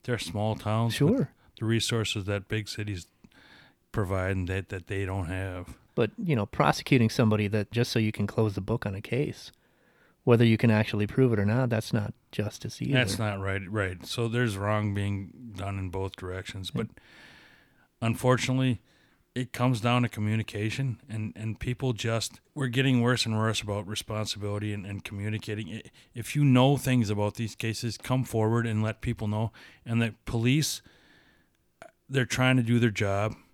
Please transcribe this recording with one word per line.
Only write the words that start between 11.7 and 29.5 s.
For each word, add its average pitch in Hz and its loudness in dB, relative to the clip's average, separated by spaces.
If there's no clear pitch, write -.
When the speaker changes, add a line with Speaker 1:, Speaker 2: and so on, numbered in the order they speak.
Speaker 2:
not 104 -2
justice - -6
either. 123 -2
Speaker 1:
That's 123 2
not 104 -2
right, 98 -2
right. 95 -2
So 117 -2
there's 117 0
wrong 104 0
being 101 -4
done 98 -6
in 95 -6
both 95 -6
directions. 92 -10
Speaker 2:
Yeah. 117 -2
Speaker 1:
But 110 -6
unfortunately, 127 2
it 127 -6
comes 123 2
down 120 2
to 113 0
communication, 110 -2
and, 107 -6
and 107 -6
people 123 -2
just, 113 -4
we're 135 -2
getting 127 4
worse 120 2
and 113 0
worse 110 0
about 104 -4
responsibility 104 -6
and, 101 -8
and 98 -8
communicating. 104 -6
I, 110 -10
if - -8
you 147 6
know 131 6
things 127 2
about 104 -2
these 113 -8
cases, 113 -6
come 127 0
forward 113 2
and 110 0
let 110 -4
people 113 -4
know. 107 -2